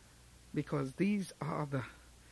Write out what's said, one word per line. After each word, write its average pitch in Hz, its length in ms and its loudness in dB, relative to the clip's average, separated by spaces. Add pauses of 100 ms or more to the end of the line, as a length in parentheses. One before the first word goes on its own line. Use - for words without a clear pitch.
(540)
Because 143 400 0
these 196 460 2
are 151 300 -2
the 131 120 0 (500)